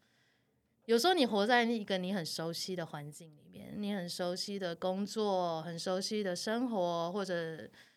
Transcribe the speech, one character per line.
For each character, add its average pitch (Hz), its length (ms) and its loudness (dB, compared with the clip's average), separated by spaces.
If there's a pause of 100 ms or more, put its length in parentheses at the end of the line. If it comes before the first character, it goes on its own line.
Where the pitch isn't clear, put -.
(880)
有 226 120 4
时 233 80 4
候 370 80 6
你 320 100 6
活 208 220 4
在 240 160 6
一 233 220 2
个 190 120 0
你 185 160 0
很 180 140 -2
熟 165 260 -4
悉 180 220 -6
的 175 100 -4
环 151 260 -10
境 160 240 -18
里 - 160 -20
面， - 280 -14
你 208 160 -2
很 180 140 -4
熟 175 260 -2
悉 196 240 -4
的 175 160 -4
工 185 320 0
作， 185 560 2
很 170 160 -6
熟 185 220 0
悉 214 220 -2
的 185 140 -2
生 233 320 0
活， 175 440 2
或 202 120 -2
者 165 420 -4 (300)